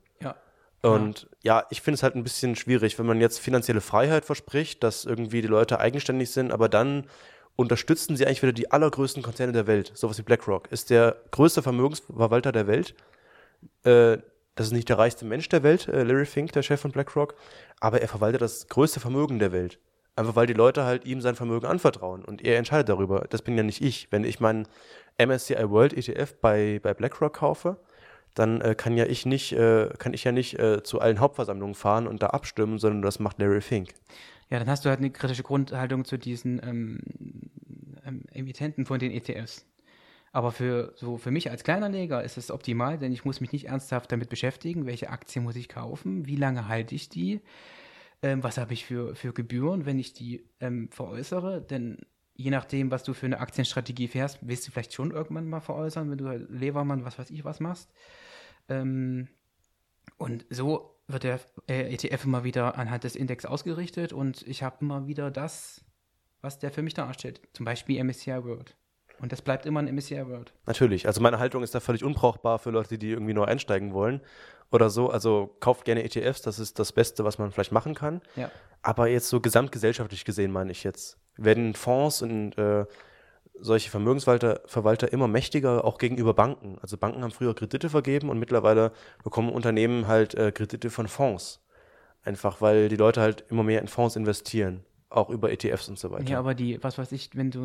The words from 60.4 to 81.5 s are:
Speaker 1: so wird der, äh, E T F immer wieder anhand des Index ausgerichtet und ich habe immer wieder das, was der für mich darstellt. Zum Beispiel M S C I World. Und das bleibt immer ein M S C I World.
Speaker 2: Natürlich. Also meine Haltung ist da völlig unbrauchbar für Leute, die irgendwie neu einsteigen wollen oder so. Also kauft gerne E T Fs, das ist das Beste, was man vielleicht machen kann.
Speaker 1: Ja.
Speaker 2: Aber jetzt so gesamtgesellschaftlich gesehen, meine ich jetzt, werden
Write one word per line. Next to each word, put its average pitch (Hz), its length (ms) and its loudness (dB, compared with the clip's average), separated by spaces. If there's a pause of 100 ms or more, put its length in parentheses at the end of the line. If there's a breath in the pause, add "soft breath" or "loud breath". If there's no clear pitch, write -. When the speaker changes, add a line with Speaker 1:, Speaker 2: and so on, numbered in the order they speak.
Speaker 1:
so 131 480 -6 (100)
wird 135 140 -8
der, 127 180 -4 (280)
äh, 131 260 -4
E - 20 -6
T - 140 -6
F 135 140 -6
immer 131 180 0
wieder 123 340 -2
anhand 120 280 -6
des 127 120 -10
Index 127 300 -6
ausgerichtet 170 680 -6
und 135 300 -6
ich 135 200 -12
habe 131 180 -8
immer 143 260 -4
wieder 143 240 -6
das, - 540 -12 (580)
was 139 160 -12
der 143 140 -8
für 151 100 -6
mich 160 120 -6
darstellt. 127 460 -10 (120)
Zum - 120 -12
Beispiel 123 340 -4
M 127 100 -2
S 131 100 -6
C - 140 -10
I 127 120 -8
World. 120 320 -14 (440)
Und 120 120 -8
das 127 80 -10
bleibt 131 260 -4
immer 151 140 0
ein 147 80 -2
M 139 100 -4
S 139 80 -6
C 139 140 -8
I 131 60 -10
World. 123 260 -14 (140)
Speaker 2:
Natürlich. 113 400 2
Also 104 140 2
meine 117 180 6
Haltung 127 240 -2
ist 113 120 -6
da 123 60 -4
völlig 117 220 -2
unbrauchbar 120 560 2
für - 120 -8
Leute, 110 280 -2
die 107 120 -6
irgendwie 110 240 -4
neu 104 100 2
einsteigen 101 500 -2
wollen 113 260 -2 (520 loud breath)
oder 113 180 6
so. 120 200 2
Also 104 500 2
kauft - 240 2
gerne 117 200 0
E 113 40 -6
T - 120 -4
Fs, 127 220 -2
das 107 160 -6
ist 110 220 -6
das 107 100 -2
Beste, - 340 2
was 104 140 -2
man 101 140 -4
vielleicht - 200 -2
machen 151 220 0
kann. 151 260 -6 (140)
Speaker 1:
Ja. 127 160 -8 (320 loud breath)
Speaker 2:
Aber 117 240 2
jetzt 120 220 0
so 123 120 0
gesamtgesellschaftlich 117 840 0
gesehen, 98 260 -2
meine 95 220 -4
ich - 100 -12
jetzt, - 360 -8 (180)
werden 110 380 4